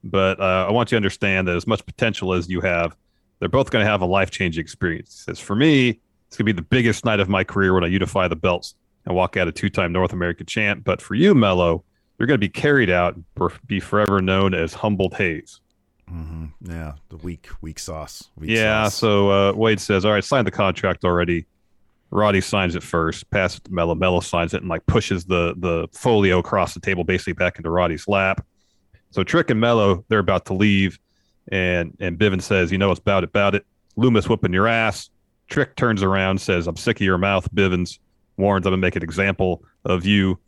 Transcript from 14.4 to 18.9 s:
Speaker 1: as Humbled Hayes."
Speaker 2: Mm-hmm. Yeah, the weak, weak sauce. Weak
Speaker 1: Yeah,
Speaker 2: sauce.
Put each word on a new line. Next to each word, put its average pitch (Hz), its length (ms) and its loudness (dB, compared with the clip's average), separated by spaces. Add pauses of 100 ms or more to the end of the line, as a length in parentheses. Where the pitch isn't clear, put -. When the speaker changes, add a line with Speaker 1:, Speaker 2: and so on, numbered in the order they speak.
Speaker 1:
as 82 200 -4
Humbled 95 400 -2
Hayes." - 460 -6 (520)
Speaker 2:
Mm-hmm. 80 340 -12 (240)
Yeah, 80 220 -10 (160)
the 82 80 -20
weak, 82 320 -12 (120)
weak 80 180 -12
sauce. - 580 -14
Weak 78 140 -10
Speaker 1:
Yeah, 110 340 2
Speaker 2:
sauce. 101 120 0